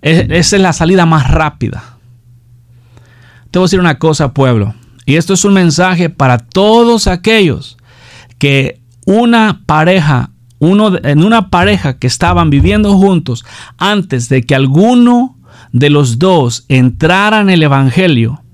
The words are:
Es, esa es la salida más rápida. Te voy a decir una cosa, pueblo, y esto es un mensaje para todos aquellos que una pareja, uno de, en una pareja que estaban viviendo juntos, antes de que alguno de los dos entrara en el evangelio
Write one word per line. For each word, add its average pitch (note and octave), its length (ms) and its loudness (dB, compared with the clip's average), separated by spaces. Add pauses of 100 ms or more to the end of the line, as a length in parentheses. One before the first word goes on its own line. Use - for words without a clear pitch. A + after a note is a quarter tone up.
Es, D#3+ 280 0
esa E3+ 280 0
es G3 40 2
la F3+ 120 0
salida F3 320 0
más D#3 260 0
rápida. - 680 -4 (1500)
Te F3+ 100 0
voy F#3 60 2
a - 20 0
decir F#3+ 120 0
una F3 180 0
cosa, D#3 360 -2
pueblo, A2+ 420 0 (300)
y C#3 100 0
esto E3 180 -2
es F#3 120 -2
un G3+ 80 2
mensaje F3+ 560 0
para B2+ 280 -2
todos A3 720 0
aquellos F#3 720 -2 (600)
que C#3 440 -2 (240)
una A3 600 0
pareja, D#3 680 0 (320)
uno G3+ 280 2
de, C#3+ 180 -4
en D3 140 2
una A3 260 0
pareja F3+ 480 -2
que - 80 -8
estaban E3+ 440 0
viviendo G3+ 460 0
juntos, F#3 480 0 (340)
antes F#3+ 520 -4
de C3 140 0
que C#3+ 120 -2
alguno A#3+ 840 2 (360)
de C3 160 2
los C3+ 300 0
dos D#3+ 500 0
entrara F3+ 720 0
en G3 80 0
el E3+ 140 2
evangelio C3+ 800 0 (100)